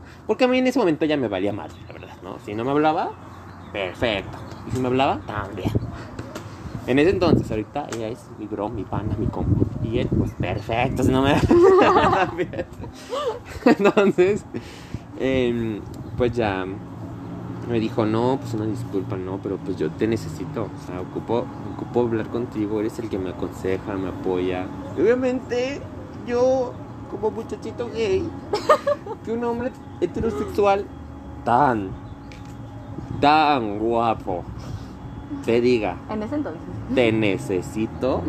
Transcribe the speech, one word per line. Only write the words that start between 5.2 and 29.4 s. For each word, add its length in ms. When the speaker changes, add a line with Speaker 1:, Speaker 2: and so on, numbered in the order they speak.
Speaker 1:
también. 460
En 120
ese 100
entonces, 420
ahorita 420
ella 140
es 220
mi 80
bro, 220
mi 160
pana, 320
mi 100
compa. 380
Y 160
él, 80
pues, 140
perfecto, 720
si 80
no 120
me 100
<laughs> 460
también. 840
Entonces, 800
em, 640
pues 160
ya 320
me 100
dijo, 260
"No, 340
pues, 140
una 120
disculpa, 520
no, 260
pero, 140
pues, 200
yo 140
te 160
necesito. 560
O 140
sea, 140
ocupo, 440
ocupo 260
hablar 280
contigo, 500
eres 200
el 100
que 80
me 140
aconseja, 640
me 140
apoya". 560
Y 40
obviamente, 800
yo, 460
como 200
muchachito 640
gay, 340
<laughs> 480
que 80
un 140